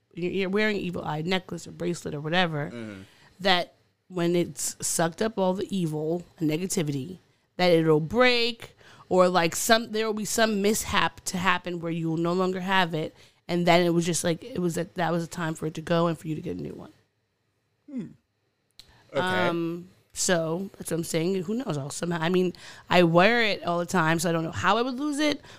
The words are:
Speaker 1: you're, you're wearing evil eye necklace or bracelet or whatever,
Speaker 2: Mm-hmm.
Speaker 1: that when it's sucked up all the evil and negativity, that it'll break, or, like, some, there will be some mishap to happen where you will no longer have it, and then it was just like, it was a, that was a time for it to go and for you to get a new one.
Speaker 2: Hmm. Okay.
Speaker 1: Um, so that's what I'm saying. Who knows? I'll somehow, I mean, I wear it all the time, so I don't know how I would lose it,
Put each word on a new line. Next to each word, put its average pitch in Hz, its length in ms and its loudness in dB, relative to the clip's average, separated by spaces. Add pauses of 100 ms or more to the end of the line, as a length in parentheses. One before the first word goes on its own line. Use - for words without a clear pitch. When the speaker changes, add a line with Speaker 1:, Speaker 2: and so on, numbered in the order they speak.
(140)
Speaker 1:
you're, 175 180 -4
you're 185 180 -2
wearing 208 280 2
evil 175 280 -6
eye 156 160 -4
necklace 180 460 -4
or 170 40 -16
bracelet 165 440 -6
or 147 60 -8
whatever, 160 520 -2
Speaker 2:
Mm-hmm. 107 280 -12 (400)
Speaker 1:
that 180 340 0 (340)
when 175 260 0
it's 165 460 -2
sucked - 400 -2
up 220 160 -2
all 185 160 2
the 185 200 -6
evil 165 500 -2 (160)
and 156 100 0
negativity, 156 720 -4 (380)
that 180 140 4
it'll 160 300 6
break, 240 760 0 (320)
or, 180 220 4
like, 170 260 2
some, 226 360 2
there 214 160 -2
will 220 80 -2
be 214 100 -6
some 220 360 2
mishap 202 640 0
to - 120 -4
happen 180 420 0
where 165 120 -4
you 165 180 -2
will 160 80 0
no 170 160 0
longer 185 260 0
have 180 360 2
it, 156 200 -4 (320)
and 175 200 0
then 175 180 6
it 175 80 4
was 170 120 2
just 170 200 -2
like, 170 180 -2
it 233 160 -8
was 175 180 -2
a, 170 80 -4 (100)
that 165 180 -2
was 170 100 -2
a 160 40 -8
time 165 260 -6
for 156 140 -8
it 165 80 -8
to 160 60 -8
go 170 260 2
and 160 100 -2
for - 100 -14
you 156 80 -4
to 165 60 -6
get - 160 -8
a - 40 -8
new 147 120 -10
one. - 180 -16 (1000)
Speaker 2:
Hmm. 254 160 -8 (1120)
Okay. 180 40 0 (280)
Speaker 1:
Um, 170 400 -4 (260)
so 175 640 0
that's - 140 -12
what 165 60 0
I'm 165 60 -2
saying. 170 400 -2
Who 175 120 -4
knows? 233 220 -4
I'll 139 140 -6
somehow, 170 280 -4
I 160 100 0
mean, 180 240 2 (360)
I 180 140 6
wear 180 400 6
it 202 200 -2
all 175 160 -2
the 175 60 -2
time, 170 340 2
so 175 100 -2
I - 40 2
don't 165 100 0
know 160 80 -6
how 190 260 2
I 233 40 2
would 254 180 -4
lose 285 200 -2
it, 294 220 0 (180)